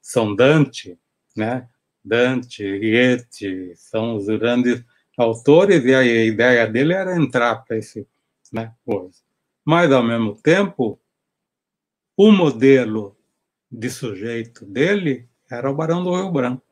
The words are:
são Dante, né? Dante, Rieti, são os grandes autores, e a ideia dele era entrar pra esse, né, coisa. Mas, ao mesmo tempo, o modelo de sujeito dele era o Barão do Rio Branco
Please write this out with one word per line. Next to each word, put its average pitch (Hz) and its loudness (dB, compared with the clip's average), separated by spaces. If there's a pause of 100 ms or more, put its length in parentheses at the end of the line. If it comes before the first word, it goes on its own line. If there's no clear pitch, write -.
são 110 -4
Dante, 135 2 (380)
né? 123 -6 (340)
Dante, 120 -2
Rieti, 101 -2
são 113 -6
os 101 -6
grandes 120 -2 (360)
autores, 143 4
e 127 4
a 131 4
ideia 113 2
dele 131 -2
era 185 -4
entrar 120 0
pra 117 -8
esse, 110 -10 (460)
né, 113 -8 (120)
coisa. 95 -8 (360)
Mas, 165 2
ao 131 4
mesmo 117 -2
tempo, 165 -2 (1160)
o 208 8
modelo 123 2 (520)
de 113 -10
sujeito 113 -10
dele 139 -4 (240)
era 127 -6
o 139 -4
Barão 165 -4
do 180 -4
Rio 185 -6
Branco 127 -4